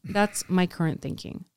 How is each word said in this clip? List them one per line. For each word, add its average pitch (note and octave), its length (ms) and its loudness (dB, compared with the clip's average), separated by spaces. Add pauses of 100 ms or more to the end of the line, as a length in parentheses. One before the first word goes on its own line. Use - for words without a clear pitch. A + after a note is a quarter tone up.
that's G3+ 460 0
my F3+ 180 4
current E3 340 -2
thinking. - 440 -10 (120)